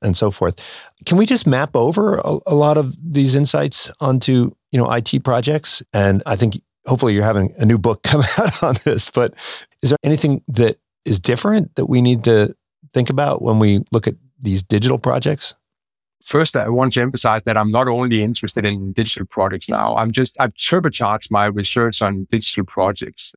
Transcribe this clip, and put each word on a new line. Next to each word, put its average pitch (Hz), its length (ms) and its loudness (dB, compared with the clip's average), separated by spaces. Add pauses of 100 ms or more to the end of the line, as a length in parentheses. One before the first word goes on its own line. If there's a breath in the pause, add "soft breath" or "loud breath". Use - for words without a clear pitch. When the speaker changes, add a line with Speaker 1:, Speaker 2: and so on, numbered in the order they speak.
Speaker 1:
and 92 160 -2
so 107 140 0
forth. 90 280 -2 (460 loud breath)
Can 175 140 2
we 214 80 4
just 240 200 0
map 139 300 2
over 170 480 0
a, 147 220 -2
a 160 80 0
lot 147 240 4
of 135 240 -2
these 143 320 0
insights 143 560 -2 (100)
onto, 131 500 2 (220)
you 135 60 2
know, 120 100 2
I 120 140 -2
T 135 160 -2
projects? 131 640 -2 (100)
And 98 320 2
I 113 120 -4
think 104 220 0 (280)
hopefully 123 260 2
you're 101 100 2
having 101 360 2
a 110 80 2
new 113 100 6
book 107 260 0
<laughs> - 80 -4
come 147 140 4 (140)
out 208 240 -2
on 131 140 2 (100)
this, 139 240 -2
but 123 240 0 (480 loud breath)
is 131 80 2
there 147 120 2
anything 143 460 0
that 113 300 2 (260)
is 107 140 0
different 175 580 0
that - 100 -2
we 123 160 2
need 123 200 2
to 110 320 4 (380)
think 123 160 0
about 143 320 0
when 113 180 2
we 104 240 4 (100)
look 113 140 0
at 101 80 -2 (280)
these 95 200 -2
digital 110 360 0
projects? 127 560 -2 (680)
Speaker 2:
First, 156 320 0
I 120 140 -2
want 123 260 2
to 127 60 2
emphasize 120 440 0
that 113 120 -2
I'm 107 140 2
not 123 180 2
only 120 340 0
interested 110 440 -2
in 98 260 -4
digital 107 320 -4
projects - 460 -4
now. 110 260 -2
I'm 110 140 -2
just, 127 280 -2
I've 127 160 0
turbocharged 123 760 -2
my 104 160 2
research 104 560 -2
on 98 280 -2
digital 107 340 -2
projects - 720 -4